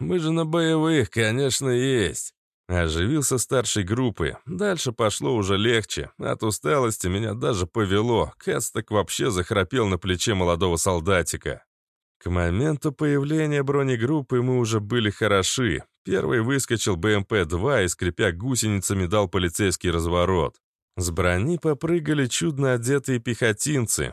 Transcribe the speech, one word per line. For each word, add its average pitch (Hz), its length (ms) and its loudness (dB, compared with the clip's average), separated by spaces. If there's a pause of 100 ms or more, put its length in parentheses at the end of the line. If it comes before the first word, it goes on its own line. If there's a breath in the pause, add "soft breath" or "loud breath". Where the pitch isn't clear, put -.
мы 170 180 0
же 160 140 0
на 165 140 0
боевых, 160 640 2
конечно, 123 580 0
есть». 123 640 0 (340)
Оживился 90 680 0
старший 113 440 0
группы. 98 640 -2
Дальше 180 460 -2
пошло 123 420 0
уже 98 220 2
легче. 107 640 0
От - 260 -4
усталости 117 640 0
меня 101 260 -2
даже 113 320 -2
повело. 107 720 0
Кац 143 320 -4
так - 220 -6
вообще 107 380 0
захрапел 101 580 0
на 92 100 0
плече 92 360 0
молодого 87 420 2
солдатика. 85 880 -2 (580)
К 90 80 -4
моменту 110 640 0
появления 147 720 0
бронегруппы 131 760 0
мы 127 180 2
уже 113 200 0
были 107 320 0
хороши. 101 720 0 (220)
Первый 110 380 0
выскочил 120 540 0
Б 104 180 2
М 101 100 2
П 104 200 0
два 98 380 0
и, 90 60 2
скрипя 92 420 0
гусеницами, 101 760 0
дал 101 220 2
полицейский 90 640 0
разворот. 85 640 2 (460)
С 90 100 -4
брони 90 460 0
попрыгали 151 680 0
чудно 135 480 0
одетые 127 460 0
пехотинцы 113 920 0